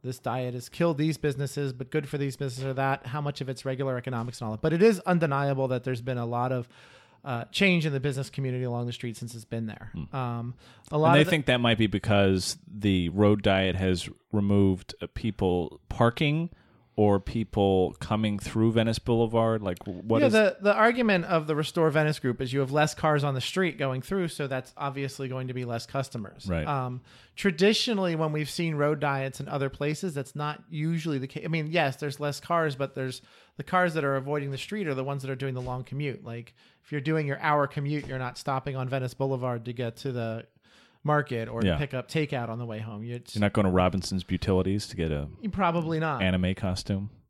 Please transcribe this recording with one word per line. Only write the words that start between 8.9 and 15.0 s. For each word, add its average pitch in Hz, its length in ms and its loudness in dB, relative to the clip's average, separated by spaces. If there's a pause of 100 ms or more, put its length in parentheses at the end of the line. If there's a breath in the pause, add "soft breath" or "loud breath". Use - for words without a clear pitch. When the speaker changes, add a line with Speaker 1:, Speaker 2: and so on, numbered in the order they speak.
Speaker 1:
street 117 240 -8
since 120 200 -10
it's 113 100 -14
been 117 220 -6
there. 107 260 -12
Speaker 2:
Hmm. 156 220 -8
Speaker 1:
Um, 120 380 -6 (360 loud breath)
a 156 60 -6
Speaker 2:
And 151 80 2
Speaker 1:
lot 160 100 8
Speaker 2:
they 151 80 8
Speaker 1:
of 147 60 8
the - 20 -4
Speaker 2:
think 156 160 2
that 127 140 4
might 117 180 4
be 113 80 6
because 98 720 2 (100)
the 95 420 2
road 104 340 4
diet 95 320 4
has 92 340 0 (220)
removed, 101 720 4